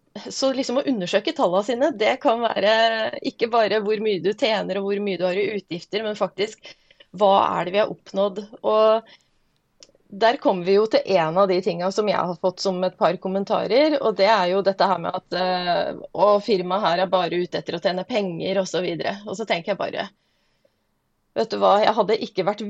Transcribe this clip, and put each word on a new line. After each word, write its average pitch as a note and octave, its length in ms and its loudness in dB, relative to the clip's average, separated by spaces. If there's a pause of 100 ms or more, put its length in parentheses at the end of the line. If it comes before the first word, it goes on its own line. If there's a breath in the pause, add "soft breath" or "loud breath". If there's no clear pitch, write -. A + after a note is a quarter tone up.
(300)
så C4+ 220 -2
liksom C4 260 -2
å - 80 -2
undersøke G#3+ 500 -2
tallene G3 280 2
sine, B3+ 320 0
det A3+ 240 0
kan A#3 200 2
være A3 800 2
ikke A#3+ 280 -4
bare A3 340 2
hvor G#3 160 -2
mye G#3 220 -2
du F#3+ 100 0
tjener G3+ 460 -2
og G3 100 -4
hvor G#3 120 -2
mye G3 180 -4
du F3 60 -2
har F3+ 120 -2
i G3+ 220 -2
utgifter, F#3 440 -8
men G#3+ 140 -6
faktisk - 560 -6 (400 loud breath)
hva G3 200 4 (260)
er E3 60 -2
det F3+ 80 -8
vi G3+ 100 2
har - 100 -2
oppnådd? G3 540 -6 (160)
Og A3 400 4 (1120 soft breath)
der A3 240 2
kommer G3 280 0
vi F#3+ 120 4
jo G#3+ 160 6
til - 80 4 (160)
en E3 240 2
av G3+ 80 4
de F#3 160 2
tingene F3 280 -2
som G#3+ 160 0
jeg - 120 2
har F3 200 -2
fått F#3 200 -2
som F#3 240 -2
et F#3 160 -4
par F3+ 160 2
kommentarer, G3+ 840 0
og G#3+ 160 0
det G3 100 4
er G3 220 4
jo G3 140 2
dette F#3+ 240 2
her F#3 120 0
med F3 160 -4
at, F3+ 240 -8
eh, F3+ 600 -2 (120)
"Å, F#3 140 2 (180)
firmaet F#3 400 0
her F3 200 2
er F#3 100 -4
bare F3 260 0
ute F3 180 -4
etter E3+ 200 -6
å - 20 -14
tjene F#3 280 -2
penger", F#3+ 520 -2
og F#3 80 -2
så F3 160 -2
videre. E3+ 300 -4 (120)
Og G3+ 120 -8
så A3 100 -8
tenker F3+ 240 -2
jeg G3 80 -6
bare, G3 280 -6 (1300)
"Vet A3 140 -2
du G#3 120 -6
hva, G3 180 6
jeg G#3+ 160 2
hadde G#3+ 220 0 (100)
ikke - 160 -4
vært G#3 240 -4